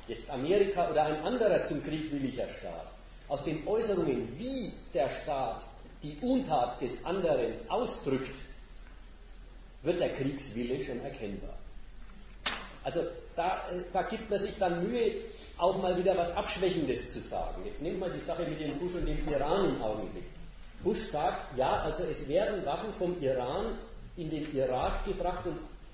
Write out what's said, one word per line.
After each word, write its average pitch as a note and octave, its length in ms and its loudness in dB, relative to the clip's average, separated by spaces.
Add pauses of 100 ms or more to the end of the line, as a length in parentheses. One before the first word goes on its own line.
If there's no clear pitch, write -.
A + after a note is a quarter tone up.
jetzt - 220 -6
Amerika F3 640 4
oder D3+ 140 6
ein D#3 180 0
anderer G3+ 420 4
zum D3+ 180 -2
Krieg D3+ 280 -2
williger B2 360 0
Staat, E2 400 -8 (420)
aus C#3 140 0
den D3+ 240 -2
Äußerungen, E3+ 720 2
wie B3 340 -4 (220)
der C#3+ 160 4
Staat B2+ 560 -2 (380)
die D3 180 -8
Untat F3 580 4
des - 240 -2
anderen D3+ 500 4 (140)
ausdrückt, C#3 720 0 (1400)
wird D#3 180 2
der C3+ 140 2
Kriegswille C3 720 -2
schon A#2+ 160 -4
erkennbar. - 560 -6 (1300)
Also D3+ 180 0 (340)
da, F3 360 0
äh, F3+ 100 -2 (100)
da F#3 120 4
gibt G#3+ 260 -4
man G3+ 80 4
sich G3+ 220 0
dann F3 280 4
Mühe, A3+ 280 4 (420)
auch F#3+ 240 4
mal F3+ 160 4
wieder F3+ 180 6
was E3+ 220 2
Abschwächendes F3 720 2
zu A#2 100 -6
sagen. E2 460 -2
Jetzt - 160 -6
nehmen F#3 180 -2
wir F#3 100 0
die D3 100 -4
Sache E3+ 240 -2
mit D3+ 180 -2
dem C#3+ 160 -2
Bush F3 160 -2
und D#3+ 140 0
dem D3 200 2
Iran D3+ 480 4
im A#2 60 -2
Augenblick. F2+ 440 -2 (580)
Bush - 160 2
sagt, - 580 0
ja, D3 240 4
also E3 220 0
es - 240 -2
werden F#3 360 2
Waffen E3+ 300 -2
vom F3 300 0
Iran C#3 520 2 (420)
in D#3+ 120 -4
den D3 260 -2
Irak C3+ 480 2
gebracht F3+ 440 0
und D3+ 100 -2 (360)